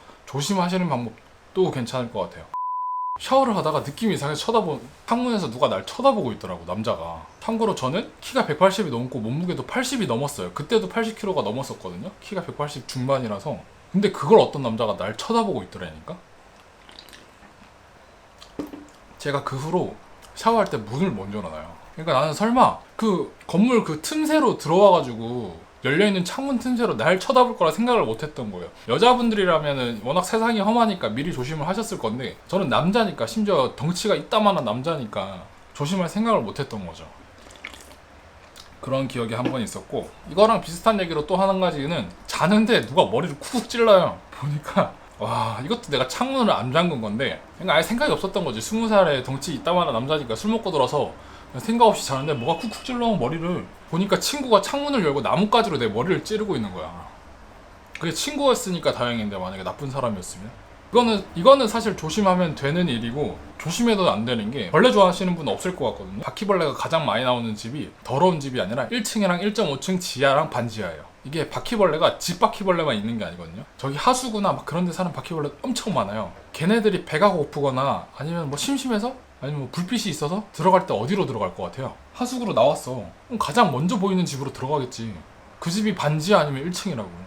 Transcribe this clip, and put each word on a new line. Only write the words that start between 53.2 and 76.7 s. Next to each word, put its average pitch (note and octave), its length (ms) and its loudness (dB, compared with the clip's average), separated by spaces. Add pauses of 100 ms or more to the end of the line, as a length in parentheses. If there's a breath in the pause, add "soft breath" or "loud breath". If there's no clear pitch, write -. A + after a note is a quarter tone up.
보니까 F#3 260 0
친구가 B3+ 440 2
창문을 C#4+ 420 -2
열고 C#3+ 160 0
나뭇가지로 F#3+ 560 2
내 A#2 100 0
머리를 C#3 380 0
찌르고 G#3 320 -2
있는 G2+ 160 -4
거야. F2 340 -12 (920)
그게 E3 100 -2
친구였으니까 A3+ 800 0
다행인데 A#2 460 -2
만약에 F#2 260 -6
나쁜 C3 280 -6
사람이었으면. A2 600 -6 (420)
이거는, A3 300 4 (120)
이거는 A#3+ 340 8
사실 G#3+ 260 -2
조심하면 F3+ 600 2
되는 D#3+ 340 0
일이고 A#2 500 -4 (200)
조심해도 F#3+ 520 2
안 G#2 140 0
되는 A2+ 260 -2
게, A2+ 200 -6
벌레 A3 220 6
좋아하시는 F#3 420 6
분은 C#3+ 180 -2
없을 F#3 240 -4
것 A2 140 0
같거든요. G2 320 -10
바퀴벌레가 F3+ 500 0
가장 C3 320 0
많이 A2+ 180 0
나오는 A#2 320 0
집이 A2+ 360 -10 (120)
더러운 D#3 380 2
집이 C3 220 -6
아니라 A#2 280 -2
일 A#3+ 140 -2
층이랑 F3+ 360 0
일 G#3 120 0
점 G3 180 0
오 C3+ 80 -4
층 F#3 220 -2
지하랑 C#3 480 2
반지하예요. G#2 560 -6 (200)
이게 D3 260 -6
바퀴벌레가 E3+ 640 2
집 - 240 -4
바퀴벌레만 F3 560 2
있는 A2 220 -4
게 G2 80 -4
아니거든요. E2+ 360 -12 (140)
저기 C#3 220 -6
하수구나 G#3+ 560 2
막 - 100 -12
그런 F3 220 -2
데 E3+ 60 -2
사는 F3 200 -4
바퀴벌레 D3 380 -6 (100)
엄청 A#3 320 -4
많아요. G#2 400 -2 (220)
걔네들이 G3 500 2